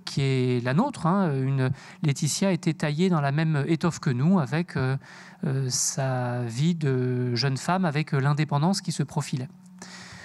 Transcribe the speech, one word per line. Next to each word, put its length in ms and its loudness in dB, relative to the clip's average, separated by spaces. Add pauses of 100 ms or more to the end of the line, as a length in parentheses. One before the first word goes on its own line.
qui 180 -2
est 420 2
la 100 2
nôtre, 320 0
hein, 260 2
une, 380 0 (320)
Laetitia 480 2
était 240 0
taillée 360 0
dans 100 2
la 100 2
même 380 2
étoffe 320 0
que 100 0
nous, 300 4
avec, 360 -2
euh, 200 0 (500)
euh, 240 0
sa 720 -2
vie 320 0
de 640 0
jeune 200 0
femme, 280 0
avec, 280 0
euh, 60 2
l'indépendance 640 2
qui 100 -6
se 140 -2
profilait. 440 -4 (760)